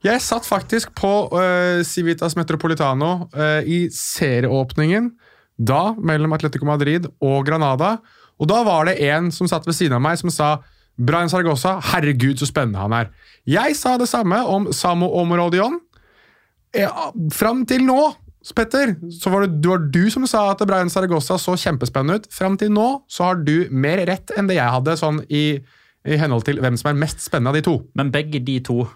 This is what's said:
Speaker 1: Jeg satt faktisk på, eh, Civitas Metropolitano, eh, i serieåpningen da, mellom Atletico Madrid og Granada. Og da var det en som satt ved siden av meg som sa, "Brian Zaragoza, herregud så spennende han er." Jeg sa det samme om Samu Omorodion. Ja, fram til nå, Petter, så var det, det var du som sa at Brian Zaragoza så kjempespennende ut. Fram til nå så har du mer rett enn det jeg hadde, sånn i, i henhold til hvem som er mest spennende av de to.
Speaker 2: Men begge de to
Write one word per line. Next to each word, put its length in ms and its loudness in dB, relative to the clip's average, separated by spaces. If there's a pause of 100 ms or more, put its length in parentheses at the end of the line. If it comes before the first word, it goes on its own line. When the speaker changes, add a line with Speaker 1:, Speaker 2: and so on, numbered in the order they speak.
Speaker 1:
Jeg 180 2
satt 220 -4
faktisk 500 -2
på, 160 0 (240)
eh, 500 2
Civitas 500 -2
Metropolitano, 1000 0
eh, 320 0
i 220 0
serieåpningen 1200 0 (480)
da, 340 2
mellom 400 0
Atletico 320 -2
Madrid 400 0 (160)
og 240 0
Granada. 540 0 (420)
Og 80 0
da 160 4
var 220 4
det 160 2
en 280 2
som 160 -2
satt 200 -2
ved 100 -2
siden 160 2
av 80 2
meg 160 0
som 140 -2
sa, 280 0 (400)
"Brian 300 2
Zaragoza, 540 0
herregud 580 0
så 80 -2
spennende 320 -2
han 120 -2
er." 180 -2 (360)
Jeg 300 2
sa 220 0
det 100 0
samme 380 0
om 260 0
Samu 340 0
Omorodion. 720 0 (960)
Ja, 360 -2 (200)
fram 360 0
til 180 2
nå, 140 4 (560)
Petter, 400 0 (160)
så 200 -4
var 160 4
det, 140 0
det 80 2
var 140 2 (100)
du 180 4
som 160 -2
sa 240 2
at 160 0
Brian 220 2
Zaragoza 480 0
så 200 -2
kjempespennende 680 -2
ut. 100 -20
Fram 240 -2
til 160 0
nå 340 0
så 180 -4
har 120 2
du 340 0
mer 360 0
rett 300 -4
enn 120 0
det 80 2
jeg 140 2
hadde, 260 0
sånn 320 -2
i, 300 0 (460)
i 120 0
henhold 300 0
til 100 -2
hvem 220 0
som 120 -2
er 100 0
mest 200 -4
spennende 320 -2
av 20 -2
de 80 0
to. 120 0 (200)
Speaker 2:
Men 160 0
begge 320 -4
de 180 -2
to 360 -2